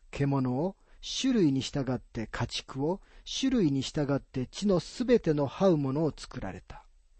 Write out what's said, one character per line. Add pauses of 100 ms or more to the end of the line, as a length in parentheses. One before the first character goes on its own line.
(100)
獣
を、 (440)
種
類
に
従
っ
て
家
畜
を、 (380)
種
類
に
従
っ
て
地
の
す
べ
て
の
這
う
も
の
を
作
ら
れ
た。 (360)